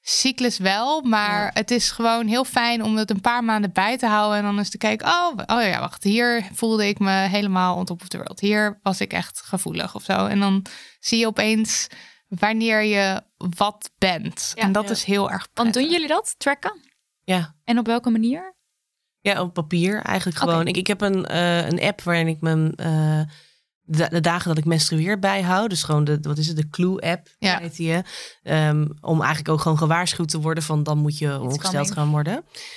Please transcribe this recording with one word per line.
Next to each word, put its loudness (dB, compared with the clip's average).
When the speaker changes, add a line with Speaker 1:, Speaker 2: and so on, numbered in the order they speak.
Speaker 1:
cyclus 0
wel, 0
maar 2
Speaker 2:
Ja. -4
Speaker 1:
het 0
is 2
gewoon 0
heel 2
fijn 0
om 2
het 0
een 0
paar 0
maanden 0
bij 0
te 0
houden 2
en 0
dan 0
eens -2
te -12
kijken, -2
"Oh, 2
w-, -4
oh 2
ja, 0
wacht, -8
hier 2
voelde 0
ik -2
me 2
helemaal 2
on -4
top -10
of -18
the -10
world. -12
Hier 2
was 0
ik -4
echt -4
gevoelig -4
of -10
zo." 0
En 0
dan 2
zie 0
je 4
opeens 0
wanneer 0
je 0
wat -2
bent. -2
Speaker 3:
Ja. -2
Speaker 1:
En 2
dat 2
Speaker 2:
Ja. -6
Speaker 1:
is -2
heel 2
erg -6
Speaker 3:
Want -
doen 2
Speaker 1:
prettig. 2
Speaker 3:
jullie 0
dat, 0
tracken? -2
Speaker 2:
Ja. 0
Speaker 3:
En 2
op 0
welke 0
manier? 0
Speaker 2:
Ja, 0
op -4
papier 0
eigenlijk -2
Speaker 3:
Oké. 2
Speaker 2:
gewoon. 2
Ik, 0
ik -2
heb 0
een, 0
eh, 0
een 0
app 0
waarin 0
ik -2
mijn, 2
eh, 2
de, 2
de 0
dagen 0
dat 2
ik 0
menstrueer 0
bijhoud. 0
Dus -2
gewoon 2
de, 2
wat -4
is 0
het, -2
de -2
Clue-app -2
Speaker 1:
Ja. 0
Speaker 2:
heet -10
die, -2
hè? 2
Ehm, 2
om 2
eigenlijk 0
ook 2
gewoon 2
gewaarschuwd 0
te -2
worden -2
van, 0
dan 0
moet 0
je -2
Speaker 3:
It's -2
Speaker 2:
ongesteld -4
Speaker 3:
coming. 0
Speaker 2:
gaan 0
worden. 0